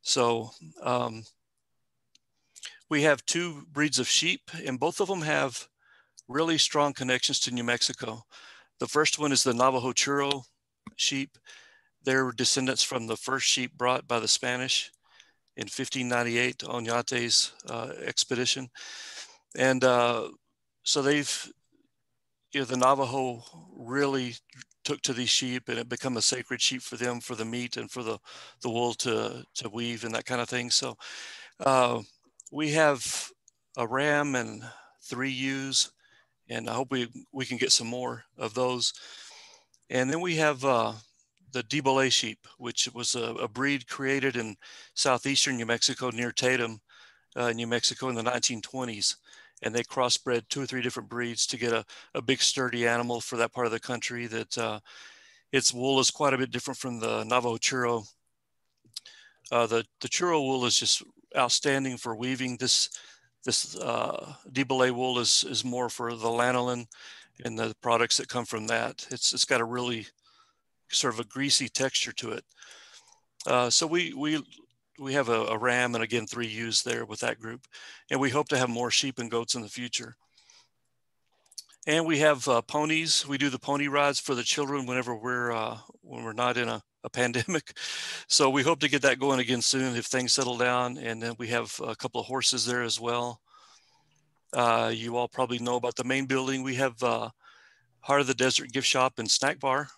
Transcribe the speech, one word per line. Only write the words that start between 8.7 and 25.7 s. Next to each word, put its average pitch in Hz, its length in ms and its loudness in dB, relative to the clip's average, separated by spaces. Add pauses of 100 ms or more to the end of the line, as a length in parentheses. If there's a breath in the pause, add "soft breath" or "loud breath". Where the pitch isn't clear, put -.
The 127 80 -2
first 151 320 2
one 147 120 0
is 131 120 4
the 127 100 4
Navajo 127 400 2
Churro 139 500 0 (540)
sheep. - 400 -2 (680 loud breath)
They're 131 280 2
descendants 127 520 2
from 117 240 -2
the 110 80 -2
first 131 320 -2
sheep 127 300 0
brought 123 280 2
by 120 140 0
the 110 80 -2
Spanish 127 640 0 (640 soft breath)
in 131 120 -8
fifteen 127 420 -4
ninety-eight 120 500 0
to - 60 -10
Oñate's, 120 880 0 (160)
uh, - 240 -6 (100)
expedition. 123 680 -2 (840 loud breath)
And, 131 280 4
uh, 120 460 4 (520)
so - 220 2
they've, 143 480 0 (1000)
you 143 100 -2
know, 131 40 -2
the 123 100 -4
Navajo 127 680 2 (340)
really 131 580 -2 (480)
took - 200 -4
to 135 100 0
these 117 160 -2
sheep, 127 400 0
and 117 80 -2